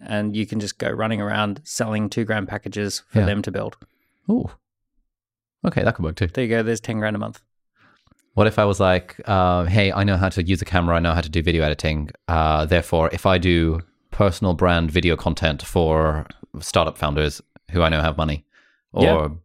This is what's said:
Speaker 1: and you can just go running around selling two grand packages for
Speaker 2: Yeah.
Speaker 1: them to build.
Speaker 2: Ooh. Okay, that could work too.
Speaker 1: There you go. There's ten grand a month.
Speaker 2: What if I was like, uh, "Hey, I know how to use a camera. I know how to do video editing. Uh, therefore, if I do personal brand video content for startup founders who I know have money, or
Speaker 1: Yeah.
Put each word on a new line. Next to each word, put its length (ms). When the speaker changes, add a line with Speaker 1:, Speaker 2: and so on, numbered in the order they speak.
Speaker 1:
and 280
you 120
can 160
just 160
go 120
running 300
around 460
selling 440
two 140
grand 240
packages 600
for 100
Speaker 2:
Yeah. 60
Speaker 1:
them 160
to 100
build. 240
Speaker 2:
Ooh. 180
Okay, 180
that 120
could 100
work 100
too. 120
Speaker 1:
There 180
you 40
go. 140
There's 160
ten 200
grand 180
a 20
month. 220
Speaker 2:
What 120
if 120
I 40
was 160
like, 460
uh, 400
"Hey, 260
I 140
know 100
how 140
to 140
use 180
a 40
camera. 300
I 40
know 140
how 80
to 80
do 120
video 220
editing. 480
Uh, 360
therefore, 460
if 140
I 120
do 440
personal 420
brand 360
video 280
content 460
for 640
startup 380
founders 440
who 100
I 80
know 120
have 140
money, 300
or 100
Speaker 1:
Yeah. 240